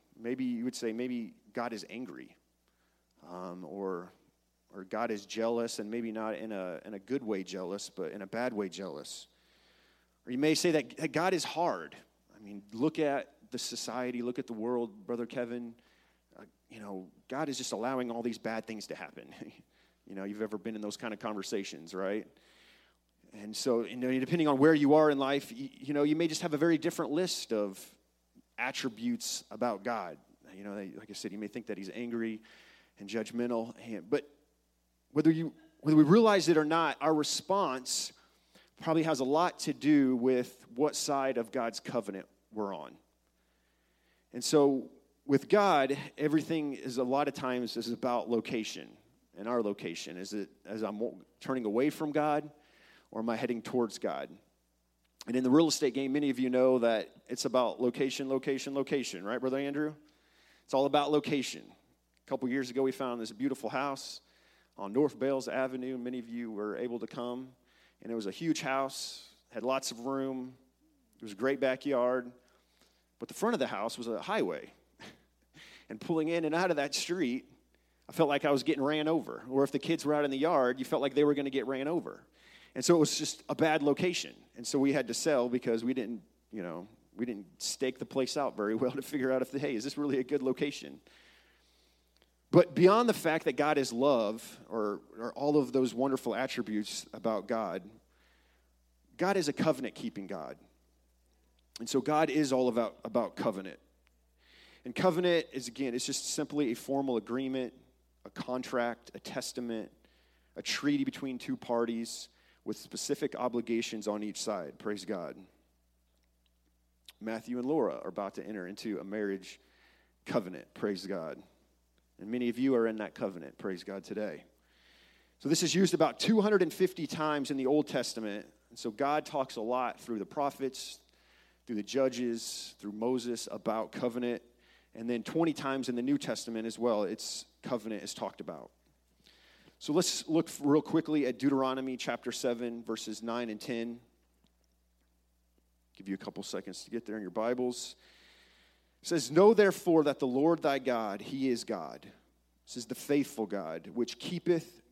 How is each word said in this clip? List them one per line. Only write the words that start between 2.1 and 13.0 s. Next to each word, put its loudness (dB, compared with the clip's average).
um, -10
or, -6
or, -12
"God -4
is -6
jealous," -2
and -8
maybe -4
not -4
in -8
a, -6
in -12
a -10
good -6
way -2
jealous, -8
but -6
in -10
a -10
bad -4
way -2
jealous. -12
Or -8
you -4
may 4
say 2
that, 0
that -4
God 2
is 0
hard. -2
I -20
mean, -14
look 0
at 0